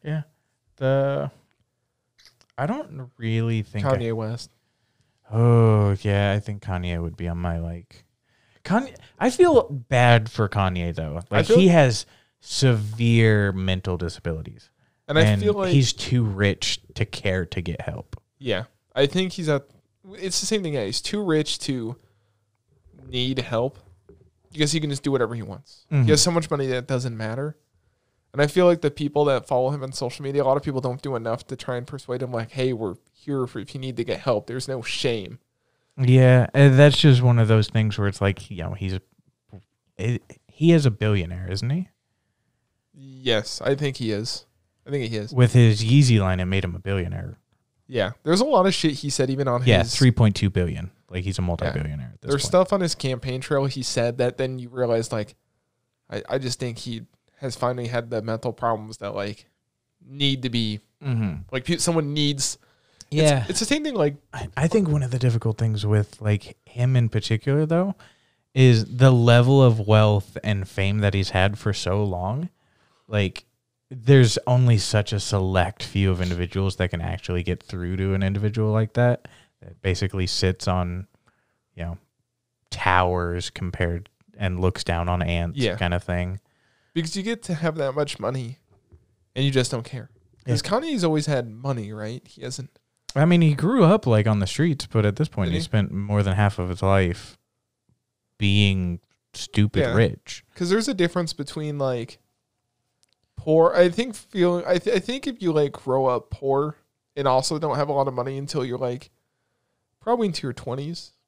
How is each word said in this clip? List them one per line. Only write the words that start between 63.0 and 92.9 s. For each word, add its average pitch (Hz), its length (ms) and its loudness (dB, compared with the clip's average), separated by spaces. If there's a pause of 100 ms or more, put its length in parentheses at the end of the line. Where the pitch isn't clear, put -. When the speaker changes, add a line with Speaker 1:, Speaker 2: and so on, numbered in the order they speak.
Speaker 2:
It's, 151 120 0
Speaker 1:
Yeah. 143 260 4
Speaker 2:
it's 202 140 -4
the 220 40 -2
same 302 200 -2
thing, 285 100 -4
like 156 200 2 (180)
Speaker 1:
I, - 240 -10
I 147 100 0
think 190 220 2
one 147 120 2
of 123 100 -4
the 127 80 -2
difficult 113 380 0
things 107 280 -2
with, 104 360 0
like, 104 440 -2
him 123 320 0
in 117 100 4
particular, 135 580 0
though, 175 300 0 (580)
is 123 440 6
the 131 140 8
level 120 520 6
of 113 160 6
wealth 107 640 4
and 98 240 -2
fame 98 320 -2
that 101 140 2
he's 98 160 0
had 98 280 2
for 104 140 -4
so 95 320 -2
long. 101 460 -4 (580)
Like, 101 380 -2 (440)
there's 127 560 6
only 123 320 4
such 104 360 -2
a 98 80 -2
select 92 640 -2
few 98 280 0
of 87 80 -2
individuals 90 560 -4
that 90 140 -2
can 85 100 -6
actually 87 440 -6
get 90 200 -6
through 90 320 -8
to 95 180 -2
an 98 100 -2
individual 107 500 -2
like 110 200 0
that, 123 360 0 (320)
that 90 200 -20
basically 92 460 -2
sits - 400 -2
on, 90 400 -4 (680)
you 87 80 -10
know, 85 140 -8 (720)
towers 90 800 0
compared 87 600 -6 (280)
and 90 220 -4
looks 90 240 0
down 85 240 -2
on 90 140 -2
ants 85 360 -4
Speaker 2:
Yeah. 107 200 -2
Speaker 1:
kind 87 160 -2
of 87 100 -4
thing. 90 360 -6 (540)
Speaker 2:
Because 165 220 -6
you 190 80 -6
get 226 200 -6
to 180 100 -8
have 160 240 -4
that 135 160 -4
much 143 260 -4
money 127 400 -8 (760)
and 131 100 -2
you 139 60 0
just 127 200 0
don't 117 140 -8
care. 120 240 -16 (360)
'Cause 117 180 0
Speaker 1:
Yeah. - 60 -8
Speaker 2:
Kanye's 254 340 -2
always 156 220 0
had 127 240 -2
money, 113 440 -8
right? 110 340 -10
He - 140 -20
hasn't. 131 360 -12 (380)